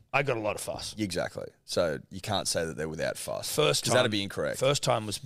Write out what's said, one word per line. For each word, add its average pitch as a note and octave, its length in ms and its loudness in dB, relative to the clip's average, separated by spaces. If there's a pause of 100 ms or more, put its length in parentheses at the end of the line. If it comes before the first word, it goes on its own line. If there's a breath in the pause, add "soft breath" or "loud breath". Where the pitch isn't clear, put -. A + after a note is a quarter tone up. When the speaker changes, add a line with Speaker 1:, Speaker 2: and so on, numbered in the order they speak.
(120)
Speaker 1:
I C3+ 100 4
got C3+ 140 0
a A2+ 60 -4
lot G#2 140 0
of - 60 -8
fuss. - 360 -8
Speaker 2:
Exactly. E2+ 500 -2 (160)
So E2 360 0 (100)
you F#2+ 100 -10
can't F#2+ 260 -2
say E2+ 200 0
that D#2+ 100 -4
they're D#2 140 -4
without D2+ 280 -2
fuss. - 360 -6
Speaker 1:
First D3+ 320 4
Speaker 2:
'Cause A2 80 2
that'd B2+ 120 6
Speaker 1:
time A2+ 60 2
Speaker 2:
be G#2 120 0
incorrect. D#2 360 -2
Speaker 1:
First C3+ 240 4
time A#2 220 2
was G#2 200 -4